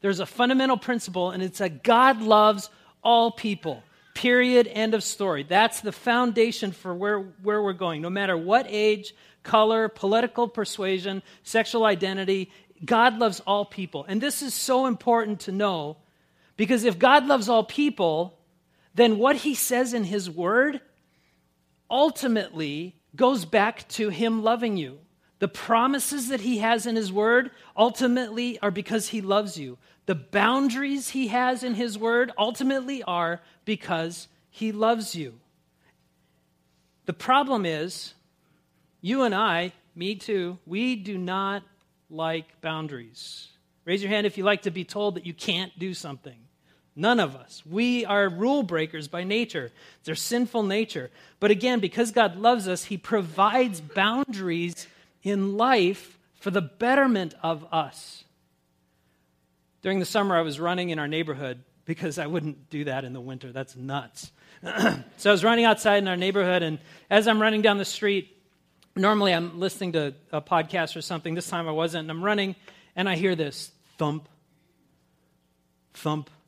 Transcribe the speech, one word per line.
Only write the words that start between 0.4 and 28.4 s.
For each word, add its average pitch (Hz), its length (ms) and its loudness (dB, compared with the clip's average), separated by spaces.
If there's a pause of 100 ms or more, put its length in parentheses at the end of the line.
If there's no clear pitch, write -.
principle, 185 520 -2
and 180 120 -6
it's 185 160 -6
that 170 260 -4
God 240 380 6
loves 214 480 6 (340)
all 233 260 6
people. 170 520 -6 (320)
Period. 247 520 6
End 220 280 -2
of 208 100 0
story. 170 380 -4
That's 185 400 2
the 208 100 -6
foundation 233 800 0
for 180 220 -8
where, 202 240 -2
where 196 440 -4
we're 196 120 -2
going. 170 260 -4
No 170 80 -6
matter 190 260 0
what 196 320 2
age, 214 480 0 (280)
color, 220 480 4
political 226 580 0
persuasion, 190 760 -4 (200)
sexual 226 420 0
identity, 190 680 0 (320)
God 233 360 4
loves 220 220 0
all 202 260 0
people. 156 420 -10
And 202 140 -2
this 285 180 -4
is 277 140 -6
so 262 320 2
important 226 540 0
to 196 120 -8
know, 180 460 -2 (580)
because 220 280 2
if 196 140 2
God 262 280 6
loves 247 240 2
all 226 120 4
people, 185 760 0 (560)
then 226 240 6
what 269 180 4
he 294 180 -2
says 247 380 0
in 233 120 -2
his 185 260 -4
word 226 500 0 (1120)
ultimately 190 1040 0 (180)
goes 233 300 2
back 208 440 2
to 214 200 -2
him 220 340 0
loving 226 360 0
you. 143 200 -8 (420)
The 151 80 0
promises 247 800 0
that 262 120 -4
he 226 180 -2
has 226 280 0
in 233 100 -2
his 202 160 -2
word 233 380 2 (260)
ultimately 240 840 0